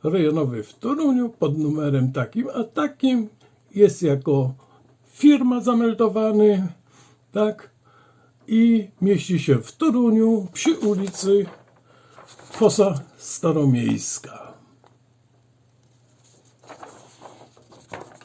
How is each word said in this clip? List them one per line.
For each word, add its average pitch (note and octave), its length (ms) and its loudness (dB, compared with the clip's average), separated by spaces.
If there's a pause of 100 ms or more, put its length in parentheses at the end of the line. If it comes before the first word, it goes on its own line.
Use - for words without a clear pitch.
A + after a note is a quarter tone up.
rejonowy D#3 600 -2
w - 120 -18
Toruniu C4 540 -2
pod D#3 300 -4
numerem C#3+ 540 -2
takim G#3 420 -6
a A#3 100 -4
takim C4 640 -2 (460)
jest G3 280 2
jako C#3 520 0 (580)
firma B3 480 2
zameldowany, G#3+ 1080 2 (640)
tak? G#3+ 380 -4 (800)
I A3+ 400 2 (140)
mieści F#3 360 0
się C3+ 200 2
w - 140 -14
Toruniu A3+ 800 2
przy - 260 -2
ulicy G3 680 0 (1120)
Fosa G3 400 2 (180)
Staromiejska. B2+ 1400 -4 (3750)